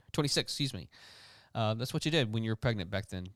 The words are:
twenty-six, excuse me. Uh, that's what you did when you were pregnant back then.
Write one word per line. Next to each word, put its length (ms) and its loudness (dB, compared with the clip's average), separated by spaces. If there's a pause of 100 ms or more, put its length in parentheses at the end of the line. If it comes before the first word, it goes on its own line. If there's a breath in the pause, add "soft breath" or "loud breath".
(120)
twenty-six, 400 2
excuse 220 -2
me. 160 -8 (640 loud breath)
Uh, 200 2
that's 200 -2
what 100 -2
you 60 2
did 220 4
when 120 0
you 60 0
were 60 2
pregnant 340 0
back 180 -2
then. 280 -6